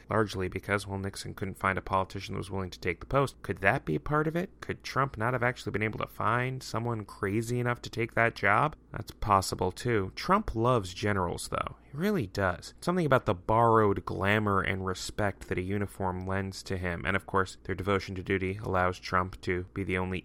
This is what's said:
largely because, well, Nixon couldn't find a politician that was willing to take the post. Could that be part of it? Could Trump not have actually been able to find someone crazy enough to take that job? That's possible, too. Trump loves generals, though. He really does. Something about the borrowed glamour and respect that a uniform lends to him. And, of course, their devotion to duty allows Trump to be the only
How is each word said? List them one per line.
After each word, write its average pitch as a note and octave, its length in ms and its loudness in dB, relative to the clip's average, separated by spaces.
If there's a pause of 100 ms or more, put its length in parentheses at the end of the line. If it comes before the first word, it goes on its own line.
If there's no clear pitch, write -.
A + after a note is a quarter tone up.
largely G2 380 0
because, G2 400 -2
well, G2 100 -6
Nixon G2 380 -8
couldn't F#2+ 240 -6
find F#2+ 180 2
a F#2 60 -6
politician G2 500 -4
that G2 60 -4
was F#2+ 100 -8
willing F#2+ 220 -6
to - 80 -16
take E2+ 220 -4
the - 40 -14
post. C#3 380 0
Could F2 160 -6
that G2+ 260 2
be D3+ 140 0
part D3+ 260 0
of D#3 100 -2
it? - 140 -4 (120)
Could - 220 -8
Trump C3+ 320 -2
not A2+ 180 0
have A#2+ 100 0
actually A#2+ 300 -2
been G#2 100 0
able A2 160 -2
to - 80 -2
find B2 560 -2
someone A2+ 420 -4
crazy A2+ 540 -2
enough A#2+ 240 -2
to G2 80 -10
take A2+ 240 -4
that A#2 180 4
job? A2+ 420 4 (160)
That's - 200 -8
possible, F#2+ 600 2
too. G#2+ 440 -2
Trump - 400 0
loves A2 380 2
generals, F#2+ 560 0
though. - 260 -4 (160)
He C3+ 60 -10
really F3+ 300 0
does. F#2 520 -2
Something F3+ 260 2
about C3 200 4
the G#2 80 4
borrowed A2 720 6
glamour G2 560 2
and F#2+ 240 -2
respect - 640 -4
that F#2 80 0
a F#2 40 -2
uniform F#2 640 -2
lends F#2+ 380 -4
to F#2+ 140 -4
him. F2 280 -4
And, F#2+ 120 2
of - 80 -4
course, F#2+ 400 0
their F#2+ 100 -2
devotion F#2+ 400 0
to F#2 80 -8
duty F#2+ 400 0
allows F#2 340 2
Trump F#2 440 -2
to F2+ 320 -2
be G2 100 -2
the F#2 140 -2
only F#2 280 -2